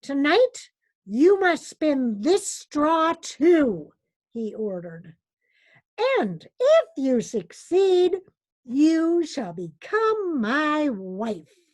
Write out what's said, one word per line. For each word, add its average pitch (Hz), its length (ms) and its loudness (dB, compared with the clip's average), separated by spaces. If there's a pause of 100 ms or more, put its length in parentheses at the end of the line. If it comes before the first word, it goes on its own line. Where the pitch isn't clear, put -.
Tonight, 294 680 0 (340)
you 302 360 4
must 359 280 0
spin 262 520 -2
this 330 260 0
straw 320 760 -2
too, 277 720 0 (400)
he 220 220 -8
ordered. 175 600 -10 (1040)
And 196 280 -4 (140)
if 311 240 4 (120)
you 262 240 0
succeed, 359 960 0 (460)
you 320 600 2
shall 214 260 -8
become 370 880 -4
my 302 480 -2
wife. 190 680 -8 (180)